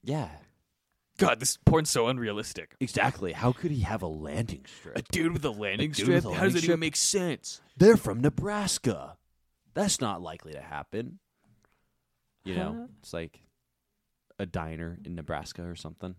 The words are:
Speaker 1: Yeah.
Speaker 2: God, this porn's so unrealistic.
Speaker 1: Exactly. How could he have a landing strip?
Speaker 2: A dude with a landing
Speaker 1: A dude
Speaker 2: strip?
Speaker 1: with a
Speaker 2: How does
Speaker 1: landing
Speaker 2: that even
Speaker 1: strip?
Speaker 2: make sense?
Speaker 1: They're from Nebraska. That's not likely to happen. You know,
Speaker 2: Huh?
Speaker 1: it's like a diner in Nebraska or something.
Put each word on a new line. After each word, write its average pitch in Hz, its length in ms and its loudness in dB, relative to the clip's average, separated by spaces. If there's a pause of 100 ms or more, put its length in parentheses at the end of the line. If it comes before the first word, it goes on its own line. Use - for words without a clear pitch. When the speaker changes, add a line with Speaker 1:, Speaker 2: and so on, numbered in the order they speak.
Speaker 1:
Yeah. 135 280 -2 (880)
Speaker 2:
God, 127 220 4
this - 180 -2
porn's 156 320 6
so 117 180 2
unrealistic. 107 720 -4
Speaker 1:
Exactly. 104 520 0
How 123 200 2
could 165 200 -4
he 131 80 -2
have 101 200 -2
a 92 60 -6
landing 78 600 -6
strip? - 300 -12
Speaker 2:
A - 60 -4
dude 165 300 0
with 151 120 -4
a 143 60 0
landing 104 400 -2
Speaker 1:
A - 20 -8
dude 196 140 0
Speaker 2:
strip? 170 180 6
Speaker 1:
with - 0 -
a - 40 -4
Speaker 2:
How 170 160 0
does 190 100 4
Speaker 1:
landing - 0 -
Speaker 2:
that 175 40 4
even 165 40 2
Speaker 1:
strip? 165 180 4
Speaker 2:
make 160 160 -2
sense? - 640 -2 (160)
Speaker 1:
They're 214 220 10
from 107 220 -2
Nebraska. 147 960 0 (580)
That's 202 260 0
not 98 220 -2
likely 82 300 -12
to 69 100 -12
happen. 104 560 -8 (1300)
You 95 100 -6
know, 87 260 -4
Speaker 2:
Huh? 240 60 -12 (140)
Speaker 1:
it's - 120 -16
like 82 280 -10 (960)
a 98 80 -2
diner 82 580 -6
in 87 100 -8
Nebraska 80 480 -8
or 87 120 -8
something. 85 440 -10